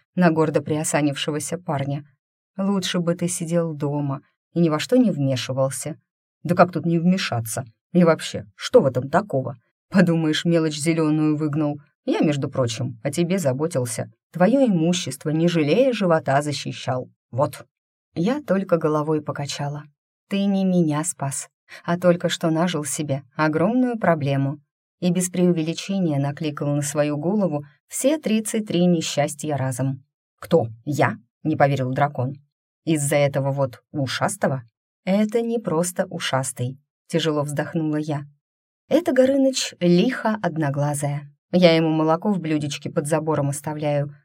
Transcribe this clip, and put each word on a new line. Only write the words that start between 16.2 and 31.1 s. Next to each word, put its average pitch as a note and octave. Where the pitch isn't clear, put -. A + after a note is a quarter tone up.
защищал. B2+
Вот». D3
Я B3
только F#3+
головой D3+
покачала. C#3+
«Ты G3
не F#3+
меня D#3+
спас, -
а F3
только F3
что E3+
нажил D#3+
себе C#3+
огромную G#3+
проблему». C#3+
И F3+
без F3+
преувеличения E3+
накликал C#3+
на D3
свою D3
голову D#3
все D4+
тридцать A3
три F3
несчастья D3+
разом. C3
«Кто? C#3+
Я?» — C#3